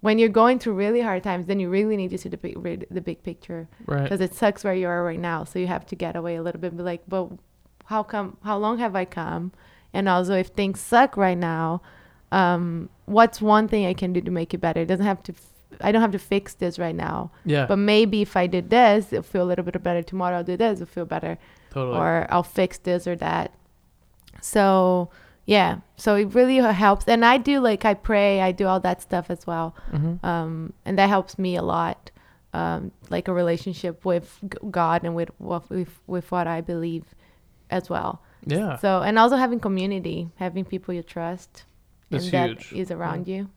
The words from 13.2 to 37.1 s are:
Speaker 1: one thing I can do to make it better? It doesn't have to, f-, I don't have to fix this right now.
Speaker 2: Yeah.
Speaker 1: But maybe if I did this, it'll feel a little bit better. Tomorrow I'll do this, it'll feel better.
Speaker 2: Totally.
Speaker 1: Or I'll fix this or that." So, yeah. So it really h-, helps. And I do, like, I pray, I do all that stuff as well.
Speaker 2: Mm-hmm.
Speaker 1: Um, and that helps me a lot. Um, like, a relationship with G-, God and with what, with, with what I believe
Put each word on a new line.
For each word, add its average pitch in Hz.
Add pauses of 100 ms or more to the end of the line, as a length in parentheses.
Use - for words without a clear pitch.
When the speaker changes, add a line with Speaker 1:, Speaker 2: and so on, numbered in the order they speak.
Speaker 1:
one 214
thing 208
I 185
can 180
do 180
to 175
make 170
it 175
better? 170
It 165
doesn't 185
have 190
to, -
f-, -
I 196
don't 220
have 214
to 196
fix 196
this 175
right 170
now. 165 (140)
Speaker 2:
Yeah. 147
Speaker 1:
But 196
maybe 214
if -
I 180
did 175
this, 214
it'll 110
feel 185
a 180
little 180
bit 180
better. 175
Tomorrow 180
I'll 175
do 175
this, 214
it'll 175
feel 175
better. 165 (320)
Speaker 2:
Totally. 127
Speaker 1:
Or 165
I'll 175
fix -
this 180
or 175
that." 165 (880)
So, 185 (360)
yeah. 196 (180)
So 214
it 202
really 254
h-, 226
helps. 202
And 233
I 247
do, 277
like, 220
I 208
pray, 202
I 185
do 190
all 185
that 180
stuff -
as 175
well. 165 (180)
Speaker 2:
Mm-hmm. 165
Speaker 1:
Um, 160 (120)
and 196
that 196
helps 190
me 185
a 170
lot. 170 (440)
Um, 170 (180)
like, 180
a 190
relationship 175
with 175
G-, 196 (120)
God 170
and 170
with 170
what, -
with, 180
with 175
what 180
I 165
believe 165 (680)